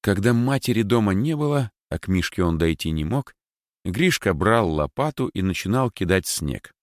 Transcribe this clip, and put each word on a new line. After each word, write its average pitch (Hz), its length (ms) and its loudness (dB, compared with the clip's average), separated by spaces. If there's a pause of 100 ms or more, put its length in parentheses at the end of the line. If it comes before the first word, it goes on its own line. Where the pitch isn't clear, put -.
Когда 101 320 2
матери 120 500 0
дома 104 300 2
не 139 220 0
было, 147 360 -2 (180)
а 90 100 -4
к - 80 -12
Мишке 92 360 0
он 85 140 0
дойти 82 340 0
не 78 120 -2
мог, 120 320 -4 (480)
Гришка 107 500 0
брал 98 360 2
лопату 101 580 -2
и - 140 -6
начинал 101 500 0
кидать 92 340 0
снег. - 580 -6